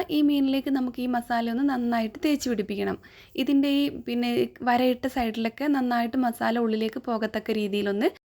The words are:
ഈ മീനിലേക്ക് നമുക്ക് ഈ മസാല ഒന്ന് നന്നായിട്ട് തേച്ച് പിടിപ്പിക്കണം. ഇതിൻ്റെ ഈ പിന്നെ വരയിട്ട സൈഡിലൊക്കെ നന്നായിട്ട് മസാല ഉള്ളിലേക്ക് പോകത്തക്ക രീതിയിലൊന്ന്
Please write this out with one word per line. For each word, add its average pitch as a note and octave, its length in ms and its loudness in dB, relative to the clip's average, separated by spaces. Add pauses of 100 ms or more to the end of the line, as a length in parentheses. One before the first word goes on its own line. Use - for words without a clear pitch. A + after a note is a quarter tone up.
(100)
ഈ D4+ 100 0
മീനിലേക്ക് C#4 500 2
നമുക്ക് B3+ 300 -2
ഈ B3 60 -2
മസാല A#3+ 440 -2
ഒന്ന് B3 140 0
നന്നായിട്ട് A#3+ 540 0
തേച്ച് D4+ 280 0
പിടിപ്പിക്കണം. G3+ 500 -2 (400)
ഇതിൻ്റെ C#4 340 4
ഈ C#4+ 140 2 (140)
പിന്നെ A#3+ 320 -2 (320)
വരയിട്ട B3 440 2
സൈഡിലൊക്കെ A3+ 640 -2
നന്നായിട്ട് B3 500 0
മസാല A#3 400 0
ഉള്ളിലേക്ക് A3 420 0
പോകത്തക്ക A3 520 -4
രീതിയിലൊന്ന് G#3 560 0 (280)